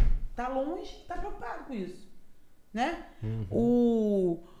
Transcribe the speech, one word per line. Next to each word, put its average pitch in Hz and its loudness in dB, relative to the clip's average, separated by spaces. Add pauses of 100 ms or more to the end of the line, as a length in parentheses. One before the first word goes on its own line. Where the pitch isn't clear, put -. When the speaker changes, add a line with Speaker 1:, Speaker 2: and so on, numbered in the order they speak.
(360)
Speaker 1:
tá 247 -4
longe, 277 -4
tá 349 -8
preocupado - -6
com 277 -10
isso, 190 -8 (640)
né? 285 -2 (180)
Speaker 2:
Uhum. 110 -4
Speaker 1:
O 226 4 (180)